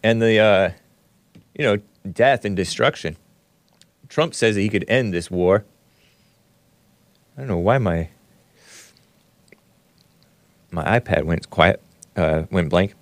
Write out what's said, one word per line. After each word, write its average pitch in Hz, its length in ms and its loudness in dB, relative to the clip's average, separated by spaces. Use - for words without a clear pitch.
And 113 200 2
the, 113 160 4
uh, 98 320 4
you 151 100 -4
know, 104 140 2
death 123 320 2
and 101 100 -2
destruction. 95 600 -2
Trump 156 260 -2
says 110 200 0
that 101 60 -2
he 104 80 0
could 101 180 -2
end 120 260 0
this 85 180 -6
war. 90 340 2
I 135 40 -16
don't 135 80 -12
know 90 100 -4
why 110 200 0
my, 82 300 -2
my 85 300 -2
iPad - 240 -2
went 82 260 -4
quiet, 82 320 2
uh, 80 360 0
went 85 200 -2
blank. 92 320 0